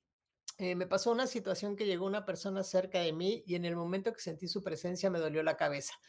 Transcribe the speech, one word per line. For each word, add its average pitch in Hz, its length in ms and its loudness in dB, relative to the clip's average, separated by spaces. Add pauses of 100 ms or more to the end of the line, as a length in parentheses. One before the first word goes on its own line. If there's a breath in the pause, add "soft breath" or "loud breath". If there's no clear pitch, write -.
(640)
eh, 185 120 0
"Me 180 120 0
pasó 190 240 2
una 247 160 4
situación 202 480 -2
que 208 120 0
llegó 180 180 2
una 202 220 -2
persona 190 360 -2
cerca 185 380 2
de 165 140 2
mí 185 320 0
y 175 80 0
en 175 100 0
el 170 120 0
momento 190 360 0
que - 80 -12
sentí 165 260 -6
su 190 160 -2
presencia 175 460 -2
me 175 100 2
dolió 156 240 2
la 156 140 2
cabeza. 143 380 0 (140 loud breath)